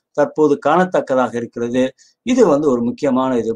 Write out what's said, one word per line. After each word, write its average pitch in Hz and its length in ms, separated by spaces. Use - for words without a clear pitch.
தற்போது 143 420
காணத்தக்கதாக 139 760
இருக்கிறது. 120 480
இது 247 220
வந்து 151 220
ஒரு 120 120
முக்கியமான 127 560
இது. 113 180